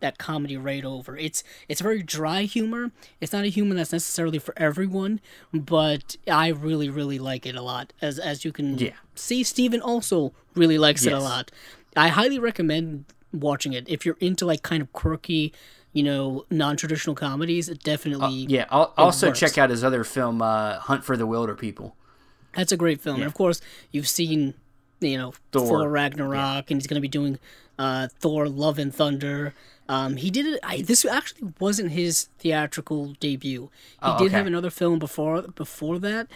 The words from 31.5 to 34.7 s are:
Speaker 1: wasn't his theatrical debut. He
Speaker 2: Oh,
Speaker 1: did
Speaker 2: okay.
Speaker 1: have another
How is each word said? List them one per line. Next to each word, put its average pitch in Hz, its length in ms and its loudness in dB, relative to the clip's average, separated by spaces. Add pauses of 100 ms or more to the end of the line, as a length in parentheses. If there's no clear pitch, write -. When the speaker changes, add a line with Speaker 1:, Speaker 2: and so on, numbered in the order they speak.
Speaker 1:
wasn't 202 320 0
his 170 380 0 (100)
theatrical 151 800 -2
debut. 135 540 -4
He - 300 -20
Speaker 2:
Oh, 131 140 2
Speaker 1:
did 185 100 6
Speaker 2:
okay. 190 100 2
Speaker 1:
have 196 100 2
another 175 240 -2